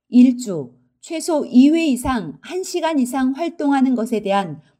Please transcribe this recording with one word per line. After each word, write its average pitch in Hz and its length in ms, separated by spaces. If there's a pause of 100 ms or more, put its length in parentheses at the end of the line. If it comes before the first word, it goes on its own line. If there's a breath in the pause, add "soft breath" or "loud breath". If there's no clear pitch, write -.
(140)
일 247 240
주 160 360 (260)
최소 320 460
이 254 240
회 330 160
이상 240 560
한 359 220
시간 320 360
이상 262 320
활동하는 277 640
것에 226 240
대한 196 400 (200 soft breath)